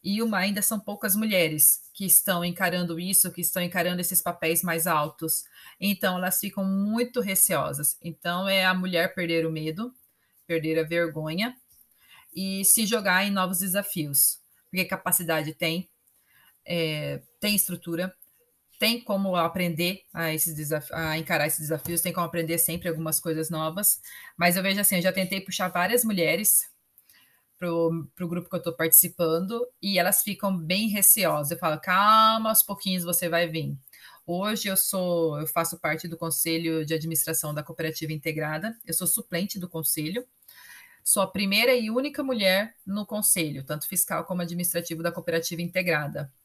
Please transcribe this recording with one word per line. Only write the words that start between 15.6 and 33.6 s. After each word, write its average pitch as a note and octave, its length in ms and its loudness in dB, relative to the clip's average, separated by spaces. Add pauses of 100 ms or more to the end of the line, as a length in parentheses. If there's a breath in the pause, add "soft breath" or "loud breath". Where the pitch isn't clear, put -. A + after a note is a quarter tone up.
é, D3+ 560 -4 (200)
tem G#3 160 0
estrutura, F3 580 -2 (640)
tem A#3 220 2
como G3 340 0
aprender F3 680 0 (100)
a, E3 200 -2
esses D#3 220 -2
desaf-, D3+ 380 -4
a D#3+ 260 -2
encarar D#3 280 0
esses D#3 140 -2
desafios, D#3+ 400 -2
tem F3+ 120 -2
como F3 140 0
aprender E3 320 -2
sempre F3 300 0
algumas D#3+ 300 -2
coisas D#3+ 320 -2
novas. E3 500 0 (360 loud breath)
Mas F3 200 4
eu F#3+ 60 0
vejo G3 180 0
assim, G3 160 2
eu F3 60 2
já F#3 100 4
tentei F#3+ 280 -2
puxar F#3 280 -2
várias F#3+ 360 2
mulheres F#3 640 2 (880 soft breath)
pro, E3 560 0
pro F3 140 -6
grupo F3 220 -6
que F#3 60 -6
eu E3+ 60 -4
tô E3 120 -4
participando F3 920 2 (140)
e G3 180 0
elas F#3 240 2
ficam G3 320 -2
bem F#3 340 0
receosas. D#3+ 640 4
Eu E3 80 -4
falo, D#3 220 0
"Calma, A3 680 6
aos G#3+ 120 4
pouquinhos F#3+ 400 -2
você F3 280 -2
vai E3+ 180 2
vir." D3 260 -4 (520 loud breath)